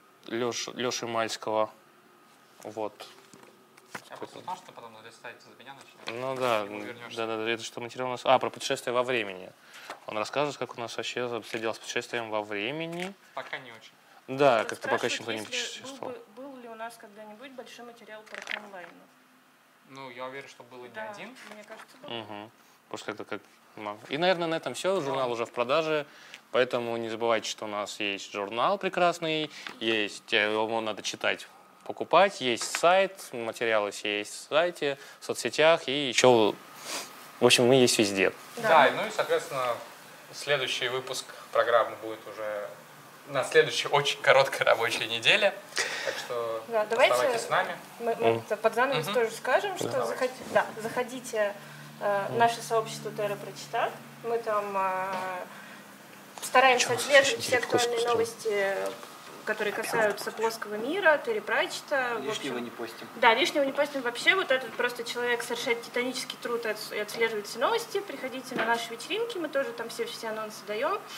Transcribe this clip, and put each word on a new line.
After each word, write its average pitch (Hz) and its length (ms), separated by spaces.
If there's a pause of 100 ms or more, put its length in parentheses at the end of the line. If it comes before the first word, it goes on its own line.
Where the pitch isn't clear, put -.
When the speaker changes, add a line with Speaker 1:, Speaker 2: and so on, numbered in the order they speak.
(260)
Speaker 1:
Леш-, 117 480
Леши 120 320
Мальского. 110 640 (920)
Вот. 107 420 (1040)
Speaker 2:
Я 127 60
просто - 240
знал, 180 160
что - 160
потом 117 200 (120)
листать 117 380
за 113 80 (120)
меня 135 120
начнешь. - 460
Speaker 1:
Ну 131 160
да, 117 280
Speaker 2:
К 101 40
нему 104 160
вернешься. 117 320
Speaker 1:
да, 113 100
да, 113 120
да, 110 120
это 113 120
что - 180
материал 123 280
у - 40
нас... 120 120
А, 131 140
про 120 120
путешествие 131 440
во 123 80
времени. 104 480 (560)
Он 107 120
расскажет, 135 380
как - 200
у 120 40
нас 117 160
вообще 120 260
обстоят 117 400
дела 110 120
с - 40
путешествием 117 520
во 107 120
времени. 160 720 (220)
Speaker 2:
Пока 139 240
не 131 140
очень. 113 200 (360)
Speaker 1:
Да, 131 300
Speaker 3:
Вот 117 100
Speaker 1:
как-то - 200
пока 120 180
еще 113 160
Speaker 3:
спрашивают, 113 180
Speaker 1:
никто 104 120
не - 60
Speaker 3:
если - 240
был 262 60
Speaker 1:
путешествовал. 262 240
Speaker 3:
бы, 233 300
был 269 200
ли 240 60
у 226 60
нас 226 220
когда-нибудь 214 560
большой 240 340
материал 214 360
про 214 180
таймлайны. 196 480 (1040)
Speaker 2:
Ну, 135 200
я 127 160
уверен, 135 220
что - 140
было 123 240
не - 80
Speaker 3:
Да, 214 160
Speaker 2:
один. 208 260 (160)
Speaker 3:
мне 214 120
кажется, - 380
был. 294 80
Speaker 1:
Мгм. 107 400 (380)
Потому 110 100
что - 80
как-то 104 180
как 104 180 (340)
мало. 107 220 (100)
И, 139 100
наверное, 175 300
на 160 60
этом 147 200
все. 185 260
Журнал 135 280
Speaker 2:
Да. 120 60
Speaker 1:
уже 117 100
в - 80
продаже. 147 540 (460)
Поэтому 120 440
не 117 140
забывайте, 113 400
что - 140
у 107 40
нас 104 320
есть 101 320
журнал 117 460
прекрасный, 165 720 (300)
есть, 110 540
э, 107 180
его 110 280
надо 107 220
читать, - 460 (360)
покупать. 185 560
Есть 123 380
сайт, 190 340 (200)
материалы 113 580
все 104 300
есть 104 140
в - 140
сайте, 156 500 (220)
в - 40
соцсетях 151 640
и 139 200
еще... 117 460 (840)
в 120 60
общем, 123 200
мы 131 100
есть 123 220
везде. 98 340 (240)
Speaker 3:
Да. 226 120
Speaker 2:
Да, 156 200
и, - 40
ну 175 140
и, 214 40
соответственно, 143 640 (600)
следующий 131 540
выпуск 127 360 (280)
программы 113 500
будет 110 260
уже 104 380 (600)
на 135 160
следующей 156 440
очень 143 320
короткой 135 460
рабочей 117 400
неделе. 151 480 (500)
Так - 140
что 117 500
Speaker 3:
Да, 220 220
давайте 262 240
Speaker 2:
оставайтесь 247 320
с - 40
нами. 175 260 (240)
Speaker 3:
мы, 233 160
мы 113 160
Speaker 1:
Мгм. 113 140
Speaker 3:
это 214 100
под 220 180
занавес 247 320
Speaker 2:
Мгм. 202 80
Speaker 3:
тоже 226 160
скажем, 359 460
что - 100
Speaker 1:
Да. 233 120
Speaker 2:
Давайте. 240 160
Speaker 3:
заход-, - 380
да, 202 140 (160)
заходите, 226 720 (460)
э, 202 260
в - 40
Speaker 1:
Мгм. - 80
Speaker 3:
наше 233 240
сообщество 220 500
Терра 202 240
Прочита. 214 540 (340)
Мы 233 140
там, 208 380
э, 190 340 (1300)
стараемся 254 440
Speaker 1:
Че 247 60
у 233 40
нас - 80
Speaker 3:
отслеживать 269 340
Speaker 1:
еще - 100
Speaker 3:
все 254 100
актуальные 240 420
Speaker 1:
перекус - 120
Speaker 3:
новости 208 640 (720)
которые 214 280
касаются 214 580
плоского 220 440
мира, 294 500
Терри 214 160
Пратчетта, 277 800
в - 60
Speaker 4:
Лишнего 139 300
Speaker 3:
общем. 120 100
Speaker 4:
не 113 60
постим. - 360 (100)
Speaker 3:
Да, 226 180
лишнего 294 300
не 269 80
постим 285 300
вообще. 240 320
Вот 381 160
этот 254 220
просто 240 320
человек 240 380
совершает 233 400
титанический - 580
труд - 240
и 220 40
отс-, - 280
и - 20
отслеживает 214 480
все - 120
новости. 403 420
Приходите 262 540
на 226 100
наши 226 280
вечеринки, 392 460
мы 311 100
тоже 269 220
там 226 180
все, 226 160
все - 240
анонсы 220 380
даем. 269 320 (200)